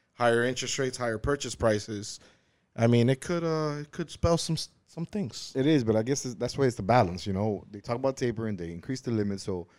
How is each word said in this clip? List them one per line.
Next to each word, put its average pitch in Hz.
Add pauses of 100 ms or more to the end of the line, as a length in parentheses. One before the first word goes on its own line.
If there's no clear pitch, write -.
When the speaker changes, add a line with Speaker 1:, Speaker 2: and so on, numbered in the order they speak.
(140)
Speaker 1:
higher 117
interest 127
rates, 131
higher 117
purchase 139
prices. 107 (560)
I 117
mean, 120
it 135
could, 170
uh, 156
it 147
could 165
spell -
some -
s-, - (180)
some 165
things. -
Speaker 2:
It 135
is, 151
but 107
I 110
guess 135
it's, 123
that's 120
why 139
it's 123
the 101
balance. 95
You 101
know, 101
they 104
talk 120
about 131
tapering, 113
they 85
increase 127
the 127
limit, 101
so 90 (100)